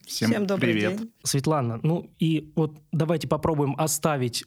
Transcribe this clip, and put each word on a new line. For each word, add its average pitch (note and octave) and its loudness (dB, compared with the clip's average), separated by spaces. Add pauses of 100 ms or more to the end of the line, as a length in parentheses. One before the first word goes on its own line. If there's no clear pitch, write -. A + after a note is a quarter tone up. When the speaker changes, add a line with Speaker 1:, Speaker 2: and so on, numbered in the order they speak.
Speaker 1:
Всем - -2
Speaker 2:
Всем G#3 2
добрый F3 2
Speaker 1:
привет. G#2 0
Speaker 2:
день. A3+ -10 (120)
Speaker 3:
Светлана, C3 0
ну D#3+ -2
и D#3 0
вот D3+ 2 (180)
давайте D#3+ 0
попробуем D3 2
оставить D3 0